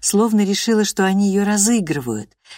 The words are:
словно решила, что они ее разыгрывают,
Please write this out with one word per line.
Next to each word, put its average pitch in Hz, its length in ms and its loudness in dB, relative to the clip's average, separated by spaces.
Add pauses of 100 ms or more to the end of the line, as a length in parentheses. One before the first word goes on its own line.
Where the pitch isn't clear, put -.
словно 214 440 2
решила, 214 400 0
что 196 200 -2
они 196 240 2
ее 202 160 0
разыгрывают, 160 920 -2 (220)